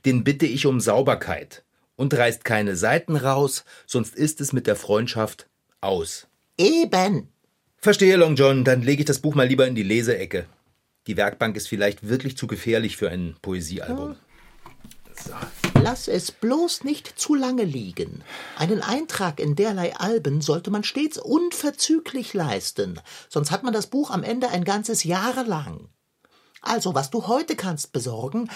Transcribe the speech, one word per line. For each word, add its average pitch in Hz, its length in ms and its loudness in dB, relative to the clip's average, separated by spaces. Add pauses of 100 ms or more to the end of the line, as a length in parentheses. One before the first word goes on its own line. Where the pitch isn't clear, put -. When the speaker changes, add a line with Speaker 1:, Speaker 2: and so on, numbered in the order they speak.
Speaker 1:
den 127 200 4
bitte 143 220 2
ich 135 200 0
um 131 140 2
Sauberkeit. 104 840 0 (320)
Und 135 200 -2
reißt 120 280 2
keine 104 320 0
Seiten 139 400 0
raus, 135 480 0 (200)
sonst - 300 -4
ist 151 260 -2
es 139 120 -6
mit 123 160 -2
der 104 80 4
Freundschaft 110 720 -2 (320)
aus. 92 480 -4 (280)
Speaker 2:
Eben. 190 720 2 (500)
Speaker 1:
Verstehe, 196 380 6
Long 160 200 6
John, 135 280 6
dann 127 180 4
lege 139 200 2
ich 147 40 -2
das 143 120 2
Buch 151 160 0
mal 131 140 6
lieber 131 180 6
in 127 80 0
die 110 80 0
Leseecke. 98 640 0 (600)
Die 104 80 -4
Werkbank 104 400 0
ist 104 120 -10
vielleicht 104 400 -2
wirklich 127 280 -2
zu - 100 -8
gefährlich 113 500 -2
für 98 140 -2
ein 87 320 -6
Poesiealbum. 95 680 -6
Speaker 2:
Hm. 285 60 -14 (1080)
Speaker 1:
So. - 80 -14 (500)
Speaker 2:
Lass 247 240 0
es - 240 -2
bloß 302 540 -2
nicht - 340 -6
zu - 160 2
lange 254 300 0
liegen. 92 580 -6 (340)
Einen 180 260 0
Eintrag 202 580 -4
in 147 160 0
derlei 196 400 0
Alben 175 440 0
sollte 160 300 0
man 208 140 -2
stets 302 340 -2
unverzüglich 311 1160 -2
leisten, 98 680 -2 (280)
sonst 147 220 -2
hat 185 140 -2
man 247 80 -2
das 214 160 -2
Buch 285 240 -2
am 262 100 -2
Ende 240 280 -2
ein 180 140 0
ganzes 208 380 -2
Jahr 220 420 -2
lang. 151 440 -6 (720)
Also, 214 340 -2
was 135 160 -2
du 233 160 -4
heute 302 300 0
kannst 175 360 -6
besorgen, 123 640 -6